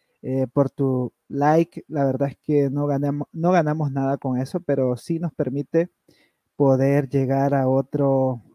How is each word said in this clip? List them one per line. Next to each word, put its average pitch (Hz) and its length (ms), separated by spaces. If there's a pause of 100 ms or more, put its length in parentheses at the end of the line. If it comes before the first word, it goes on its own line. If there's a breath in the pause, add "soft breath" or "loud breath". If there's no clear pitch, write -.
(220)
eh, 131 300
por 139 180
tu 131 420 (160)
like. 151 600
La 147 160
verdad 135 260
es - 120
que 143 280
no 143 160
ganamos, 143 460
no 165 200
ganamos 156 400
nada 135 260
con 127 200
eso, 135 220
pero 131 360
sí 165 220
nos 165 160
permite 147 560 (680 soft breath)
poder 135 520
llegar 139 460
a 135 140
otro, 131 720 (120)